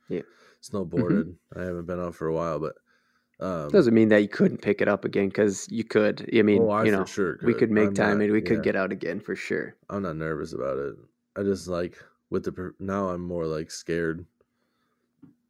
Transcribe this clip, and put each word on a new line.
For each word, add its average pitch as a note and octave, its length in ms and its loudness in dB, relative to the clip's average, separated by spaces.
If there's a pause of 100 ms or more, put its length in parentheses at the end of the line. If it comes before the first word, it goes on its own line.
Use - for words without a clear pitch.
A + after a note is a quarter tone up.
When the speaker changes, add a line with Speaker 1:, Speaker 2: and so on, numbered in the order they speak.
Speaker 1:
Yeah. F2 140 -6 (400)
Speaker 2:
snowboarded. F2 340 -6
Speaker 1:
Mm-hmm. F2 340 0 (240)
Speaker 2:
I F2 80 -6
haven't F2 240 -6
been F2+ 140 -4
out F2 140 -6
for D#2+ 120 -4
a D#2+ 80 0
while, D#2+ 240 -2
but, D2+ 160 -6 (680)
um, E2+ 260 -4
Speaker 1:
Doesn't C3+ 220 6
mean A2 160 6
that G#2+ 120 8
you G#2 60 2
couldn't E3 340 0
pick G2+ 200 0
it G#2 60 2
up G2+ 180 0
again, G2+ 260 0
'cause G2+ 380 0
you A2 140 -4
could. G#2+ 500 0
I A2+ 100 6
mean, G#2 140 6
Speaker 2:
Oh, A2+ 120 4
I G#2 100 0
Speaker 1:
you A2+ 80 2
Speaker 2:
for G#2+ 40 4
Speaker 1:
know, F#2+ 140 2
Speaker 2:
sure F#2 360 -2
Speaker 1:
we A#2 120 0
Speaker 2:
could. - 0 -
Speaker 1:
could A2 180 2
make G#2+ 160 6
Speaker 2:
I'm G2 80 0
Speaker 1:
time G2+ 40 -2
Speaker 2:
not, G#2 220 2
Speaker 1:
and G#2 100 2
we G#2+ 100 4
could A2 140 2
Speaker 2:
yeah. G#2+ 60 -2
Speaker 1:
get G#2 140 0
out F#2+ 160 0
again F2+ 280 -6
for - 160 -6
sure. - 400 -6 (140)
Speaker 2:
I'm G2+ 140 -4
not D#2+ 140 -6
nervous D#2+ 360 -6
about C2 240 -4
it. C2+ 180 -6 (400)
I G2+ 80 -4
just, F#2 240 -2
like, F2+ 300 -6 (320)
with F#2+ 140 -4
the F#2 80 -6
per-, F2+ 280 -10
now F#2+ 300 -2
I'm F2+ 120 -6
more, F2 240 -4
like, D#2+ 260 -6
scared E2 540 -4 (1200)